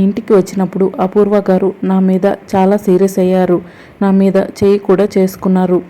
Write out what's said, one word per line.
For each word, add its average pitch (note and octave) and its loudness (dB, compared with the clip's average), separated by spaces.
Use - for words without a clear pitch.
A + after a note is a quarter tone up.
ఇంటికి G#3 -2
వచ్చినప్పుడు F#3+ 0
అపూర్వ G3+ 0
గారు F#3 0
నా F#3+ 0
మీద F#3+ 0
చాలా G3 0
సీరియస్ F#3+ 0
అయ్యారు, F#3 0
నా G3 0
మీద G3 2
చేయి G3 0
కూడా G3 0
చేసుకున్నారు. F#3 0